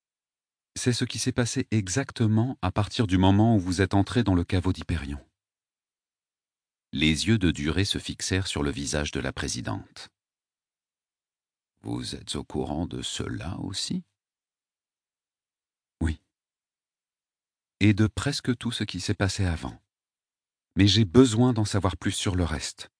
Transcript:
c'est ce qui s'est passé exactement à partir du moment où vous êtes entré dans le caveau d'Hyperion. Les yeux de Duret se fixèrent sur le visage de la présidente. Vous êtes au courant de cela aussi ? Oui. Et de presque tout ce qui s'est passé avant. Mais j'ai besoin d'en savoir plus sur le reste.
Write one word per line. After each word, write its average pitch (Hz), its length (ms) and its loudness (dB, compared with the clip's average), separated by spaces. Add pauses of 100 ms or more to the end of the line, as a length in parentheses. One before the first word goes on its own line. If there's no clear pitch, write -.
(760)
c'est 127 160 0
ce 123 120 -2
qui 117 140 -6
s'est - 120 -2
passé 123 400 -2
exactement 110 880 0
à 92 100 0
partir 107 360 0
du 92 100 2
moment 101 380 6
où 104 40 4
vous 90 220 0
êtes 92 120 0
entré 101 300 2
dans 98 120 2
le 87 80 4
caveau 92 300 0
d'Hyperion. 71 460 -6 (1700)
Les 78 360 2
yeux 110 100 6
de 90 140 2
Duret 78 340 0
se - 120 -2
fixèrent - 500 -4
sur - 160 -4
le 71 80 -2
visage 73 400 -4
de 73 80 -6
la 64 140 -4
présidente. - 760 -10 (1700)
Vous 60 340 -8
êtes - 200 -10
au 69 80 -6
courant 71 440 -6
de 62 160 -8
cela - 560 -8
aussi ? 101 440 -6 (2000)
Oui. 80 180 -2 (1600)
Et 104 140 6
de 104 140 2
presque - 500 -4
tout - 140 -6
ce 113 120 -4
qui 98 160 -8
s'est - 140 -2
passé 95 320 -2
avant. 69 340 -6 (960)
Mais 98 120 6
j'ai 104 180 4
besoin 123 480 6
d'en 110 100 0
savoir 98 320 0
plus - 160 -4
sur 95 240 -4
le 90 80 2
reste. - 460 -6 (100)